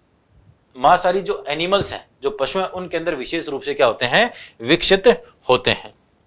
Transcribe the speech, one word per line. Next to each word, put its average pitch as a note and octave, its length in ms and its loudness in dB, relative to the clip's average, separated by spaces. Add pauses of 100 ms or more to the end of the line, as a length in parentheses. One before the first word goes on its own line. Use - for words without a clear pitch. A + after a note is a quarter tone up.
(760)
मांसाहारी F3+ 440 4
जो F#3+ 260 -6
एनिमल्स E3+ 460 -2
हैं, G2 140 -14 (160)
जो C#3 60 0
पशु C3+ 300 -4
हैं, F#3+ 80 -4
उनके F3+ 300 -8
अंदर E3 180 -4
विशेष C#3+ 320 -6
रूप C#3 140 -6
से C#3+ 120 -6
क्या C3+ 140 2
होते B2+ 180 -2
हैं? F#3 280 2 (280)
विकसित E3+ 460 2 (420)
होते B2 220 2
हैं। G#2 220 -8 (320)